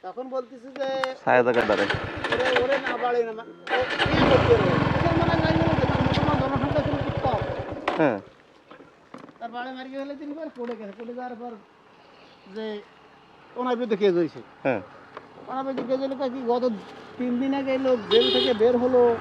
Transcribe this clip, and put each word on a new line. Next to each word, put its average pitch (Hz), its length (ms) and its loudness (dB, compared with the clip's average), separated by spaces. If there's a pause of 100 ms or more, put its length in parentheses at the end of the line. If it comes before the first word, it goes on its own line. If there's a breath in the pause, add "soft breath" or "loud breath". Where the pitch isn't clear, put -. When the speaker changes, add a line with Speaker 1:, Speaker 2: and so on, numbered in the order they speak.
Speaker 1:
তখন 226 180 -10 (100)
বলতেছে 254 340 -8 (100)
যে 269 100 -4 (360)
Speaker 2:
ছায়া 123 220 6
জায়গা 120 220 4
দাঁড়ায়। 101 220 2 (420)
Speaker 1:
ওরে, 254 140 0 (160)
ওরে 269 140 2 (100)
না 240 60 -2 (100)
বাড়ি 240 260 0
না, 220 100 -8
মা-, 226 120 -14 (240)
ও - 40 2 (320)
কি - 100 4 (100)
করতে 508 280 6
পারে? - 160 2 (200)
মুসলমান 330 500 2
নাই 320 140 2
বলে 320 220 2
তো, 262 100 4
তার 277 180 0
মুসলমান 294 340 2
জনসংখ্যা 277 440 0
ছিল 294 180 -2
খুব - 200 -4
কম। 233 160 0 (600)
Speaker 2:
হ্যাঁ। 123 180 2 (1200)
Speaker 1:
তার 226 180 -10
বাড়ি 247 200 -8
মারি 262 160 -12
ফেলে 277 280 -8
তিনি 294 180 -10
পরে 311 180 -8
কোর্টে 240 220 -6
গেছে। 202 200 -12
কোর্টে 240 200 -10
যাওয়ার 247 240 -10
পর 240 100 -10 (1000)
যে 220 100 -6 (960)
ওনার 247 180 0
বিরুদ্ধে 226 240 0
কেস 196 180 4
হয়েছে। 143 200 -2 (240)
Speaker 2:
হ্যাঁ। 123 160 2 (680)
Speaker 1:
ওনার 262 180 -4
বিরুদ্ধে 254 220 -4
কেস 262 160 0
হলে 269 120 -4 (180)
কি 269 60 -8 (120)
গত 247 120 2 (540)
তিন 247 220 -2
দিন 269 180 0
আগে 269 180 -2
এই 269 100 0
লোক 254 120 4 (120)
জেল 240 240 6
থেকে 247 180 2 (100)
বের 247 200 6
হলো। 254 180 4 (200)